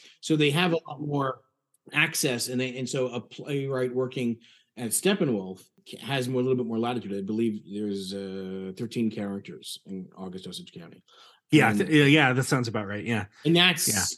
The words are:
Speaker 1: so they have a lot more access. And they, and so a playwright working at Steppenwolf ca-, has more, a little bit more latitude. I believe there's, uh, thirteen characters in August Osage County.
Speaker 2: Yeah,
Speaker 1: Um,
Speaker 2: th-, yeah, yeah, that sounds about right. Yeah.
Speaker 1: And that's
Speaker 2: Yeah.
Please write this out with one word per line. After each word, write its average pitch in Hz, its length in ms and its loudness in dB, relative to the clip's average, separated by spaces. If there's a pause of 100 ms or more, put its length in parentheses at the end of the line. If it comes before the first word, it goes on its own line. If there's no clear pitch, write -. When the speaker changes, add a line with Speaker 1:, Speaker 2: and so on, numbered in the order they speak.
(220)
Speaker 1:
so 160 140 0
they 151 140 4
have 170 240 2
a 160 140 2
lot 143 120 -10
more 143 400 -2 (540)
access. 147 560 0
And 127 100 -2
they, 127 180 -4
and 127 120 -6
so 127 200 -2
a 120 120 -8
playwright 135 720 -4
working 123 440 -2 (380)
at 120 140 -6
Steppenwolf 113 720 0 (260)
ca-, - 120 -16
has 131 280 -4
more, 127 140 0
a - 20 2
little 127 140 2
bit 123 80 -2
more 113 140 -2
latitude. 113 340 -4
I 101 80 -6
believe 107 400 -2 (100)
there's, 98 440 -6
uh, 95 600 -8
thirteen 113 360 -2
characters 98 720 -10
in 92 220 -10 (100)
August 92 300 -12
Osage 90 260 -14
County. 85 300 -18 (480)
Speaker 2:
Yeah, 139 180 8
Speaker 1:
Um, 107 80 2
Speaker 2:
th-, 190 140 2
yeah, 147 140 8
yeah, 139 280 8
that 127 120 2
sounds 127 220 2
about 107 200 -4
right. 104 180 -6
Yeah. 110 200 0 (200)
Speaker 1:
And 165 100 6
that's 175 320 4
Speaker 2:
Yeah. 101 160 2 (140)